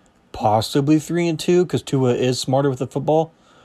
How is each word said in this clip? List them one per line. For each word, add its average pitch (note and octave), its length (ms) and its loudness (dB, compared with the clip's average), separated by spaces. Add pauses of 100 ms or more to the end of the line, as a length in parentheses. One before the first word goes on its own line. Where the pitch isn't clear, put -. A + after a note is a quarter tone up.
(320)
possibly C#3 640 2
three E3+ 300 -2
and D#3+ 120 -2
two, F3 280 2
'cause C3 160 -4
Tua C3 320 0
is B2 240 0
smarter C#3 320 0
with B2+ 80 -6
the C3 80 -6
football D#3 460 -2 (320)